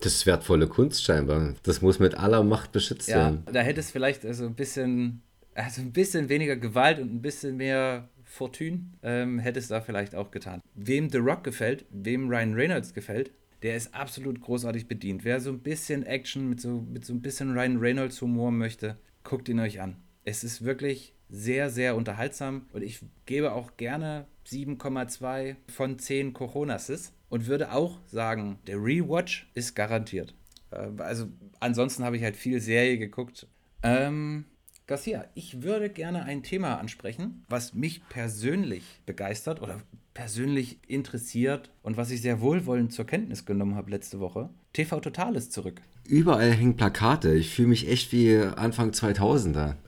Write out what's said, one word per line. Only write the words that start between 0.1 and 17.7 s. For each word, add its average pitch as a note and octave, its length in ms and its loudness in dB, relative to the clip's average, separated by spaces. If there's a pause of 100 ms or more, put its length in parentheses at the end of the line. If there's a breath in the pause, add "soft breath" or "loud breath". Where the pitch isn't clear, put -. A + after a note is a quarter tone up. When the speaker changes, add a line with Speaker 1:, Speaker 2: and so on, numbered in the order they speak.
Speaker 1:
ist - 120 0
wertvolle E2 420 8
Kunst - 360 4
scheinbar. D2+ 580 4
Das - 200 2
muss F#2 160 8
mit F#2+ 180 6
aller G#2+ 280 6
Macht G#2+ 280 2
beschützt - 360 -2
Speaker 2:
Ja, A2 80 2
Speaker 1:
werden. D#2 260 4 (100)
Speaker 2:
da B2 80 4
hätte D3 200 2
es - 100 -6
vielleicht, C3+ 340 0
also A#2+ 220 -4
ein A#2 80 -6
bisschen, B2 680 -2 (320)
also B2 280 -6
ein B2 100 -6
bisschen F3 360 2
weniger C#3+ 280 2
Gewalt B2 440 4
und A#2 120 -6
ein A#2+ 100 -4
bisschen C#3 340 -6
mehr C3 520 0 (220)
Fortune, D#3+ 520 -6 (200)
ähm, A#2+ 380 0
hätte B2 180 -2
es A#2 100 -6
da A2 120 -2
vielleicht G2+ 340 -4
auch G2 160 -6
getan. F#2 320 -10 (120)
Wem C3+ 360 0
The C3+ 80 2
Rock C#3+ 240 2
gefällt, A#2+ 480 -2
wem A#2+ 380 -2
Ryan A2+ 260 0
Reynolds C#3 400 0
gefällt, A2 380 -4 (300)
der A2+ 140 -2
ist A2+ 160 -8
absolut C3+ 480 -8
großartig A#2 460 -4
bedient. G2 380 -6
Wer B2 160 0
so C3+ 100 -6
ein B2+ 80 -6
bisschen D3 460 -4
Action C3 440 -4
mit A#2+ 120 -2
so, A#2+ 200 -4
mit A#2 240 -8
so B2 80 -8
ein A#2+ 100 -4
bisschen C3+ 300 -4
Ryan B2 260 2